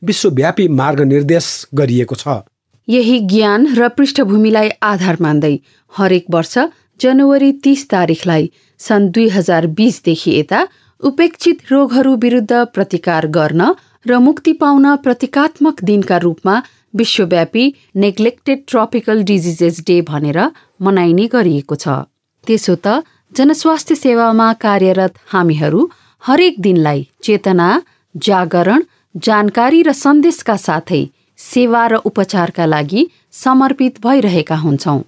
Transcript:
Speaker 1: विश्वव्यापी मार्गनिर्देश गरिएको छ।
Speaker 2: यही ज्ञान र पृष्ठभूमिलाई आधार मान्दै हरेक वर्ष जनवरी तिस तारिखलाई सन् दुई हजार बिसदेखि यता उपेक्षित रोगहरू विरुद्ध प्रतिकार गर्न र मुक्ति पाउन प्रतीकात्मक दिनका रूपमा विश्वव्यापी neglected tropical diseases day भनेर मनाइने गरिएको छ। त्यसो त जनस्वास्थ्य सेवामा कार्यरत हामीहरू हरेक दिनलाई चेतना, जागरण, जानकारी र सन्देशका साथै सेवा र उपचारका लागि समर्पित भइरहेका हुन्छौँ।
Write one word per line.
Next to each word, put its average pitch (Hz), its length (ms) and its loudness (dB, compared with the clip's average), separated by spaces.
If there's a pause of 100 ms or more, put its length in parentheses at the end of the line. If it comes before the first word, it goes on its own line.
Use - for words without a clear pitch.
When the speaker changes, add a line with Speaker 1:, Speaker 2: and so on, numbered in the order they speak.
Speaker 1:
विश्वव्यापी 175 680 0
मार्गनिर्देश 143 760 0 (260)
गरिएको 123 420 -2
छ। 139 200 -6 (520)
Speaker 2:
यही 240 380 2
ज्ञान 214 500 2
र 240 140 2
पृष्ठभूमिलाई 220 800 0 (140)
आधार 190 360 -2
मान्दै 151 360 0 (380)
हरेक 185 360 0
वर्ष 165 280 -2 (420)
जनवरी 277 520 2 (120)
तिस 277 260 0
तारिखलाई 165 600 -2 (300)
सन् 202 320 0
दुई 226 180 2
हजार 175 420 0
बिसदेखि 165 600 -2
यता 151 300 0 (420)
उपेक्षित 330 680 -2
रोगहरू 269 460 2
विरुद्ध 240 360 0 (160)
प्रतिकार 170 600 -4
गर्न 160 440 0 (320)
र 247 140 0
मुक्ति 277 360 2
पाउन 285 460 4
प्रतीकात्मक 285 800 -2
दिनका 196 360 0
रूपमा 175 420 -2 (320)
विश्वव्यापी 190 720 0 (320)
neglected 214 720 -2
tropical 220 560 -2
diseases 170 580 -2
day 175 220 2
भनेर 151 360 -4 (400)
मनाइने 190 480 0
गरिएको 170 480 -2
छ। - 120 -8 (600)
त्यसो 214 300 0
त 226 260 -2 (280)
जनस्वास्थ्य 311 640 0
सेवामा 226 640 2
कार्यरत 190 540 0 (140)
हामीहरू 170 600 0 (340)
हरेक 302 380 2
दिनलाई 156 460 0 (120)
चेतना, 190 480 0 (480)
जागरण, 180 680 0 (320)
जानकारी 214 640 0
र 311 120 2
सन्देशका 294 640 0
साथै 160 440 -4 (380)
सेवा 233 480 0
र 226 60 0 (120)
उपचारका 185 600 -2
लागि 156 360 -2 (320)
समर्पित 262 640 0
भइरहेका 196 600 0
हुन्छौँ। 147 500 -2